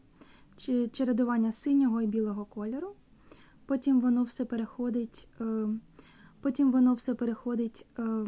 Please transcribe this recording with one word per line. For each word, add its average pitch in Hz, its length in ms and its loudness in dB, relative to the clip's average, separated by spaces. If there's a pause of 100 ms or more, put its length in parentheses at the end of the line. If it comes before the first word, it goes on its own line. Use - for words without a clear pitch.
(560)
чи-, 247 320 -2
чередування 240 640 0
синього 262 500 2
і 226 40 0
білого 208 380 -2
кольору. 262 500 -8 (720)
Потім 269 340 4
воно 247 220 2
все 247 220 -4
переходить, 233 840 -6 (120)
е, 220 280 -2 (720)
потім 277 320 2
воно 254 220 6
все 240 200 -4
переходить, 233 720 -4 (120)
е, 240 40 -4 (260)